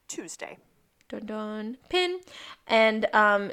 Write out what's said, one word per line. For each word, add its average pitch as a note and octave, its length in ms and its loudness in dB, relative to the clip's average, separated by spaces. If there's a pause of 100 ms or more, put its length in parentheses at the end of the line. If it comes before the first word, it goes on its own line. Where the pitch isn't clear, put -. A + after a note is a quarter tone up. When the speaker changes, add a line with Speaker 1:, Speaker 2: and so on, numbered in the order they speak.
Speaker 1:
Tuesday. - 520 -12 (500)
Speaker 2:
Dun G#3+ 160 -12
dun. G#3+ 520 -8 (120)
Pin. F4+ 300 0 (480)
And, A3 460 4
um, G3+ 400 4